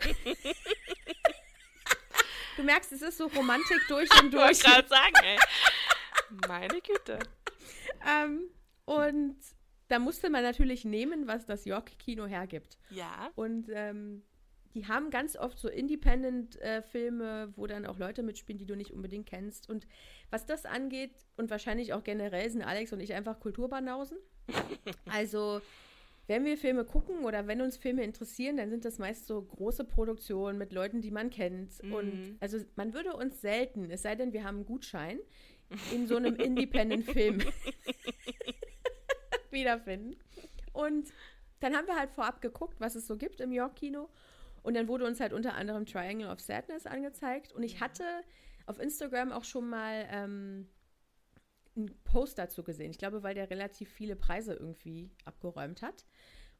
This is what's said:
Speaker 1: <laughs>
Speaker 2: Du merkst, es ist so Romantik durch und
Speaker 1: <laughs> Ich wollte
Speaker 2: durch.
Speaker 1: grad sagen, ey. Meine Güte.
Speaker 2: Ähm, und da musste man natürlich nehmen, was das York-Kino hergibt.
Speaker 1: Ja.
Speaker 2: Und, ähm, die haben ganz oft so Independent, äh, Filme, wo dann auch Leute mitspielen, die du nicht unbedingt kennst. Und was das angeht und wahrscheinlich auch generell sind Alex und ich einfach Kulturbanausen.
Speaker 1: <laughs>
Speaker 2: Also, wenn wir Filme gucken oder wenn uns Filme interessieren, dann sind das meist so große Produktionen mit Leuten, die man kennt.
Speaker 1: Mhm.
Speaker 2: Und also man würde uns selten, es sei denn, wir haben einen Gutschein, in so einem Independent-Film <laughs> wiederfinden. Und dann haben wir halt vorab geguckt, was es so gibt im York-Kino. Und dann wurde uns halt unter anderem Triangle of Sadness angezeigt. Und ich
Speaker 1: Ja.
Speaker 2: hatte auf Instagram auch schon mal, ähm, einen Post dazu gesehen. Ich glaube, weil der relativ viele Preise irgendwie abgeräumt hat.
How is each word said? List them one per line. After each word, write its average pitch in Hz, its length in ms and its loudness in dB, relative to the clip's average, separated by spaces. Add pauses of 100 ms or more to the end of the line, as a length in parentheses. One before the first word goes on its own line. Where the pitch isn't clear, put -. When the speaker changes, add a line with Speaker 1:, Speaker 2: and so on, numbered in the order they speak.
Speaker 1:
<laughs> - 40 4 (2500)
Speaker 2:
Du 285 60 -2
merkst, 285 300 6
es 269 80 -10
ist 330 160 -6
so 320 100 0
Romantik 277 640 4
durch 294 200 4 (120)
und 294 60 12
Speaker 1:
<laughs> - 20 0
Ich 247 40 -2
wollte 277 200 12
Speaker 2:
durch. - 100 6
Speaker 1:
grad 254 240 12
sagen, 269 260 8 (100)
ey. 403 140 4 (1080)
Meine 185 340 -2
Güte. 208 380 -2 (880)
Speaker 2:
Ähm, 302 360 2 (420)
und 294 500 0 (540)
da 240 100 4
musste 330 300 -2
man 277 120 2
natürlich 247 440 2
nehmen, 254 420 -2
was 226 180 -4
das 208 200 -8
York-Kino 220 640 -8
hergibt. 185 500 -8 (140)
Speaker 1:
Ja. 185 440 -10
Speaker 2:
Und, 226 380 -4
ähm, 208 500 -8 (500)
die 208 140 -8
haben 269 220 0
ganz 277 260 -4
oft - 240 -6
so 233 100 -6
Independent, 254 920 2
äh, 220 200 -4
Filme, 220 760 -6
wo 208 100 -8
dann 208 180 -8
auch 196 120 -10
Leute 202 260 -6
mitspielen, 214 340 -8
die 196 80 -14
du 202 100 -8
nicht 202 180 -10
unbedingt 196 340 -10
kennst. 196 420 -12
Und 220 160 -8 (440)
was 226 160 -6
das 311 200 -6
angeht 262 460 -6 (260)
und 226 120 -4
wahrscheinlich 220 440 -4
auch 214 100 -4
generell 208 460 -4
sind 226 140 -4
Alex 214 300 -6
und 196 80 -6
ich 208 120 -8
einfach 214 280 -6
Kulturbanausen. 262 760 -6 (300)
Speaker 1:
<laughs> - 80 -6 (560)
Speaker 2:
Also, 208 500 -2 (640)
wenn 233 180 2
wir 302 120 0
Filme 254 260 0
gucken 330 420 2
oder 214 200 -2
wenn 220 160 -2
uns 254 160 -2
Filme 254 260 -2
interessieren, 247 540 -6
dann 214 140 -4
sind 233 120 -6
das 226 140 -8
meist 208 300 -8
so 214 160 -4
große 226 420 -4
Produktionen 214 720 -2
mit 196 160 -8
Leuten, 202 280 -4
die 208 100 -8
man 220 180 -4
kennt. 185 540 -6
Speaker 1:
Mhm. 202 100 -8
Speaker 2:
Und 202 460 -6
also 202 180 -4 (180)
man 220 200 -6
würde 339 200 -4
uns 262 260 -6
selten, 208 500 -2
es 185 100 -8
sei 214 140 -4
denn, 247 180 -2
wir 214 100 -6
haben 196 140 -6
einen 202 80 -8
Gutschein, 220 540 -8 (760)
in 240 140 0
so 233 100 4
einem 240 180 2
Independent-Film 233 1040 2
<laughs> - 100 2 (2000)
wiederfinden. 233 640 -2 (580)
Und 302 360 -2 (500)
dann 269 160 0
haben 320 120 -2
wir 359 100 -2
halt 277 140 -2
vorab 247 300 -4
geguckt, 247 380 -8
was 233 160 -6
es 226 120 -10
so 220 100 -6
gibt 262 240 -10
im 254 100 -4
York-Kino. 277 580 -6 (540)
Und 240 120 0
dann 226 120 0
wurde 247 180 -2
uns 240 140 -2
halt 254 140 -2
unter 226 220 -2
anderem 214 300 -4
Triangle 196 460 -6
of 185 80 -10
Sadness 285 460 -8
angezeigt. 277 680 -8
Und 233 100 -6
ich 233 120 -6
Speaker 1:
Ja. - 60 -10
Speaker 2:
hatte 269 220 -6 (600)
auf 202 140 -10
Instagram 262 520 -6
auch 233 120 -8
schon 240 260 -8
mal, 220 400 -6
ähm, 196 580 -10 (1080)
einen 214 160 -6 (120)
Post 269 340 6
dazu 180 240 -8
gesehen. 156 280 -10
Ich 160 60 -16
glaube, 202 240 -6
weil 196 140 -6
der 196 140 -8
relativ 185 420 -10
viele 208 240 -10
Preise 190 380 2
irgendwie 165 580 -14 (140)
abgeräumt 156 560 -12
hat. - 240 -14 (540)